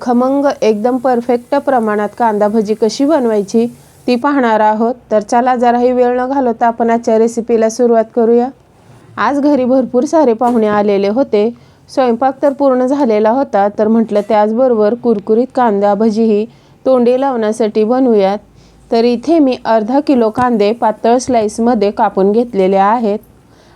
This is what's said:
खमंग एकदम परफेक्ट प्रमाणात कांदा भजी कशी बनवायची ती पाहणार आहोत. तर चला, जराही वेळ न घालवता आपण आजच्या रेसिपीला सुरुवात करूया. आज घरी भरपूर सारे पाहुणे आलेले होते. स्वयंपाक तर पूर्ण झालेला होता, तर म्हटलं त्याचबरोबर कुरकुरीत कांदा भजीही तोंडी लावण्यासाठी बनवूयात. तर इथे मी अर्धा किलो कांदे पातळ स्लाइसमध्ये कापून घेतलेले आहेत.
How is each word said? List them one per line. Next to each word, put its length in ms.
खमंग 440
एकदम 360
परफेक्ट 600
प्रमाणात 600
कांदा 300
भजी 260
कशी 320
बनवायची 600
ती 80
पाहणार 460
आहोत. 340
तर 100
चला, 340
जराही 360
वेळ 280
न 80
घालवता 400
आपण 220
आजच्या 300
रेसिपीला 500
सुरुवात 360
करूया. 340
आज 220
घरी 260
भरपूर 400
सारे 280
पाहुणे 360
आलेले 400
होते. 400
स्वयंपाक 520
तर 120
पूर्ण 320
झालेला 440
होता, 400
तर 180
म्हटलं 340
त्याचबरोबर 720
कुरकुरीत 600
कांदा 380
भजीही 520
तोंडी 360
लावण्यासाठी 640
बनवूयात. 540
तर 120
इथे 360
मी 160
अर्धा 340
किलो 300
कांदे 420
पातळ 460
स्लाइसमध्ये 720
कापून 400
घेतलेले 460
आहेत. 420